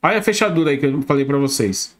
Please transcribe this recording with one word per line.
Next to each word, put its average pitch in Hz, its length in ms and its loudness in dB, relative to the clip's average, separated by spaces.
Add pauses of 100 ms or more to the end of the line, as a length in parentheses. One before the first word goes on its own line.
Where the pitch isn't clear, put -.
Olha 202 180 2
a - 20 -6
fechadura 196 500 0
aí 139 60 0
que 139 80 -2
eu 139 160 0
falei 139 240 0
pra 139 120 0
vocês. 131 640 -2